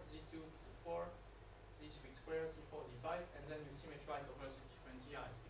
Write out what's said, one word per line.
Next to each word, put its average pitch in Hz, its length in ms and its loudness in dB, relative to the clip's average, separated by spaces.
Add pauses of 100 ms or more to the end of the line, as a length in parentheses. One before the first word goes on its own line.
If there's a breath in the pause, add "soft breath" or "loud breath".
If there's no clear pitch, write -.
Z 156 240 -2
two 160 80 0
to 156 240 -4
the - 140 -6 (100)
four, 170 240 6 (640)
Z 151 160 -4
three 135 240 -4
squared, 160 320 6
Z 160 240 0
four, 151 160 0
Z 123 160 -2
five, 175 320 6
and 151 160 -4
then 151 160 4
you 139 80 -2
symmetrize 147 560 0
over 135 160 -2
the - 240 -4
different 131 320 -6
Z 139 160 -2
Is 120 180 -2 (120)